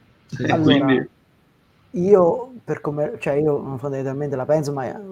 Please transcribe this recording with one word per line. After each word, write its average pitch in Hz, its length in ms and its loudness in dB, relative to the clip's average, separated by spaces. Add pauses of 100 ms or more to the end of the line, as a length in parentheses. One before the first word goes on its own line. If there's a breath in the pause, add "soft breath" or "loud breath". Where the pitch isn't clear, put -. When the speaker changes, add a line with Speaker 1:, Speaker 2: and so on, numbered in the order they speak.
(260)
Speaker 1:
Sì, - 100 -12
sì. 123 80 -6
Speaker 2:
E 143 80 0
Speaker 3:
Allora, 165 100 2 (220)
Speaker 2:
quindi 135 240 2 (840)
Speaker 3:
io 202 640 4 (100)
per 151 180 -6
come... 147 380 -4
Cioè, 147 160 -2
io 143 420 0
fondamentalmente 135 580 -6
la 127 100 -4
penso, 147 280 0
ma, 135 140 -6
eh, - 120 -10 (120)